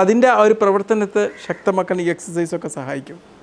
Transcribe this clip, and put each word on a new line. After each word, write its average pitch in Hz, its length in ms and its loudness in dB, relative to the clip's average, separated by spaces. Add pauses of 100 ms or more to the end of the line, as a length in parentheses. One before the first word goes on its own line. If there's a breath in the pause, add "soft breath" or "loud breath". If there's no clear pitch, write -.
അതിൻ്റെ 240 320 4
ആ - 100 2
ഒരു 214 160 4
പ്രവർത്തനത്തെ 202 600 0 (240)
ശക്തമാക്കാൻ 185 580 -2
ഈ - 100 -2
എക്സർസൈസൊക്കെ 170 540 -6 (100)
സഹായിക്കും. 139 400 -10 (240)